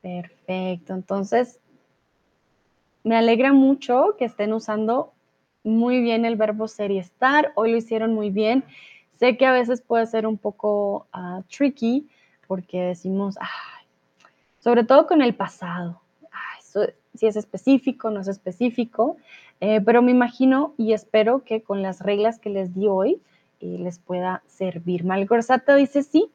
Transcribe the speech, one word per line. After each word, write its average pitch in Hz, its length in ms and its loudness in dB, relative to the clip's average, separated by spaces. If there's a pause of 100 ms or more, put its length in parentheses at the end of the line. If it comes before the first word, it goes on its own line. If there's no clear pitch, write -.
Perfecto. 185 920 -8
Entonces, 196 640 -4 (1400)
me 226 120 0
alegra 233 380 4
mucho 269 640 2
que 254 80 -4
estén 214 280 -4
usando 220 600 -4 (500)
muy 240 380 0
bien 233 240 0
el 226 100 -2
verbo 214 320 -2
ser 202 240 -6
y 196 80 -2
estar. 269 560 0
Hoy 226 160 0
lo 226 60 0
hicieron 226 360 -2
muy 208 160 -4
bien. 220 340 0 (540)
Sé 247 200 2
que 262 100 4
a 262 40 4
veces 247 300 0
puede 233 240 0
ser 226 220 -4
un 220 100 -4
poco, 208 760 -4
ah, 180 380 -12
tricky 277 580 -2 (400)
porque 185 340 -6
decimos, 190 580 -4
"Ay", - 460 -14 (760)
sobre 240 240 4
todo 277 240 6
con 320 160 4
el 247 100 2
pasado. 175 680 -10 (300)
"Ay, - 280 -16
eso, - 220 -6 (340)
si - 120 -2
es 208 80 0
específico, 233 760 -2
no 208 100 -6
es 190 60 -8
específico". 233 880 -4 (440)
Eh, 214 200 2
pero 233 200 4
me 247 100 4
imagino 262 680 2
y 220 160 0
espero 220 500 0
que 220 200 -6
con 196 180 -4
las 190 200 -6
reglas 208 380 0
que 208 100 -10
les 190 260 -6
di 196 120 0
hoy, 202 340 0 (400)
eh, 175 180 -10
les 175 200 -10
pueda 185 480 -6
servir. 180 560 -6
Malgorzata 233 720 0
dice, 277 280 2
"Sí, 320 320 0